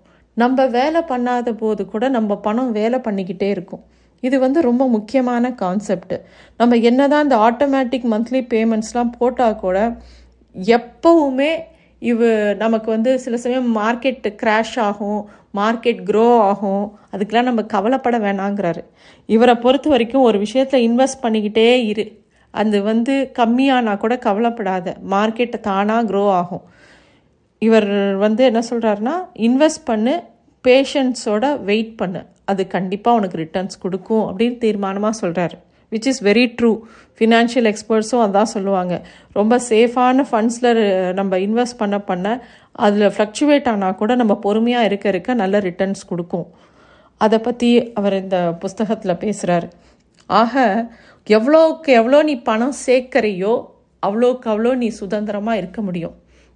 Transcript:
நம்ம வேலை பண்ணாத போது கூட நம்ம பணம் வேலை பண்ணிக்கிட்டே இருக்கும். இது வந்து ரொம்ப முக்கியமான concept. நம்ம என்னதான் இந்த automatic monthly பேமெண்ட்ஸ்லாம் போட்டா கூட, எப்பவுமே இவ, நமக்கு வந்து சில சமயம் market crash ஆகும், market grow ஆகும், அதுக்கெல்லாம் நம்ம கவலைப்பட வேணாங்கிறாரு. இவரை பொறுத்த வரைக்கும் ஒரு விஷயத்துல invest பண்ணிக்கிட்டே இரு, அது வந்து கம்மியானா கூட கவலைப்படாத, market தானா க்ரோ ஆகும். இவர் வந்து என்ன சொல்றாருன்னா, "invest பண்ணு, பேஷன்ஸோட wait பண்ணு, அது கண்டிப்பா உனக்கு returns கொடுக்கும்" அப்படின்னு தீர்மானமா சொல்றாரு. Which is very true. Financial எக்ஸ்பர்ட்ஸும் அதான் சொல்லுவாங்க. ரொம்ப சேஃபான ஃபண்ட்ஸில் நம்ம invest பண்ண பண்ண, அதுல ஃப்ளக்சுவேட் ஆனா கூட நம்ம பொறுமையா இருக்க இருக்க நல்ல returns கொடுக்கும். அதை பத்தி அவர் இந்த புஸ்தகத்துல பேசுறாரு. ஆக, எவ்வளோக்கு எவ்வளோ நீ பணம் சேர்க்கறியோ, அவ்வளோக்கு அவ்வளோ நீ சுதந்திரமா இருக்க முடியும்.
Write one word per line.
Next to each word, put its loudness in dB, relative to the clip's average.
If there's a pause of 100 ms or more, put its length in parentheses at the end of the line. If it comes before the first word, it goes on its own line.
(340)
நம்ம 2
வேலை 0
பண்ணாத -2
போது -4
கூட -2
நம்ம 0
பணம் -2
வேலை 0
பண்ணிக்கிட்டே -6
இருக்கும். -6 (360)
இது 0
வந்து 2
ரொம்ப 2
முக்கியமான 0
concept. -4 (420)
நம்ம 4
என்னதான் 4
இந்த 2
automatic 2
monthly -2
பேமெண்ட்ஸ்லாம் 0
போட்டா 2
கூட, -2 (680)
எப்பவுமே 2 (440)
இவ, 0
நமக்கு -2
வந்து 0
சில -6
சமயம் -2
market -4
crash 0
ஆகும், -4 (260)
market -2
grow 4
ஆகும், 0 (140)
அதுக்கெல்லாம் -2
நம்ம 0
கவலைப்பட -2
வேணாங்கிறாரு. -4 (420)
இவரை 6
பொறுத்த 0
வரைக்கும் 2
ஒரு 4
விஷயத்துல -2
invest 0
பண்ணிக்கிட்டே 2
இரு, -6 (300)
அது 0
வந்து 0
கம்மியானா 2
கூட -2
கவலைப்படாத, -2 (140)
market -2
தானா -2
க்ரோ 0
ஆகும். -2 (960)
இவர் 2
வந்து 0
என்ன 2 (120)
சொல்றாருன்னா, -2 (220)
"invest 0
பண்ணு, -2 (460)
பேஷன்ஸோட 0
wait -2
பண்ணு, -6 (200)
அது -2
கண்டிப்பா -2
உனக்கு 0
returns -6
கொடுக்கும்" -4
அப்படின்னு 0
தீர்மானமா -2 (100)
சொல்றாரு. -4 (240)
Which -6
is 2 (100)
very 2
true. 0 (380)
Financial 2
எக்ஸ்பர்ட்ஸும் 0
அதான் 2
சொல்லுவாங்க. -2 (320)
ரொம்ப 2
சேஃபான 2
ஃபண்ட்ஸில் 0
நம்ம -2
invest -2
பண்ண -2
பண்ண, -4 (280)
அதுல 2
ஃப்ளக்சுவேட் 0
ஆனா -2
கூட -2
நம்ம 2
பொறுமையா 0
இருக்க -2
இருக்க -2
நல்ல 0
returns -4
கொடுக்கும். -6 (680)
அதை 2
பத்தி 0
அவர் -2
இந்த -2
புஸ்தகத்துல -4
பேசுறாரு. -2 (560)
ஆக, 2 (440)
எவ்வளோக்கு 4
எவ்வளோ 4
நீ 0
பணம் -2 (140)
சேர்க்கறியோ, 0 (420)
அவ்வளோக்கு 0
அவ்வளோ 0
நீ -2
சுதந்திரமா -6
இருக்க -6
முடியும். -8 (420)